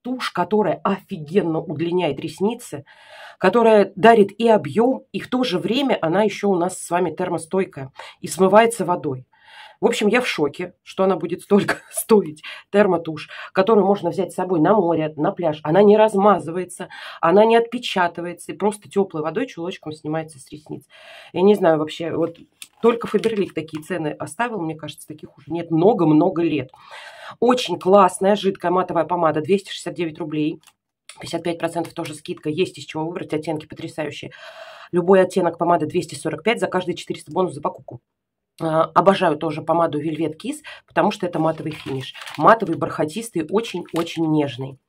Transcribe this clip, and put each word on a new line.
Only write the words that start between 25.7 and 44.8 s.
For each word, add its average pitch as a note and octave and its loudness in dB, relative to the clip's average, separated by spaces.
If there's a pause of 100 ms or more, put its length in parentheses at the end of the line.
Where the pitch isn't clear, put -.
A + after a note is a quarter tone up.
много-много E3+ 4
лет. D3 -2 (680)
Очень A3+ 2
классная F#3+ 4
жидкая F3+ -4
матовая E3+ 0
помада, D#3+ 0
двести G3 -2
шестьдесят E3 -10
девять D#3+ -6
рублей. D#3 -4 (580)
Пятьдесят E3 -8
пять E3+ -4
процентов E3 -6
тоже D3+ -10
скидка, - -8
есть D#3 -2
из C3 -16
чего D#3 -6
выбрать, - -8
оттенки D#3 -6
потрясающие. - -12 (600)
Любой F3+ 6
оттенок F3 0
помады E3+ 2
двести E3+ -4
сорок D#3 -8
пять A3 0
за F#3+ -2
каждые - -4
четыреста - -14
бонус E3 -2
за D3 -12
покупку. - -10 (600)
А, D#3+ 0
обожаю F3 4
тоже D#3 -6
помаду D#3+ 0
Velvet D#3 -4
Kiss, C#4 -10 (300)
потому F3 0
что - -8
это F3 -4
матовый D#3 -2
финиш. - -10 (240)
Матовый, E3+ 4
бархатистый, D#3+ -4
очень-очень E3+ -4
нежный. C3+ -2 (120)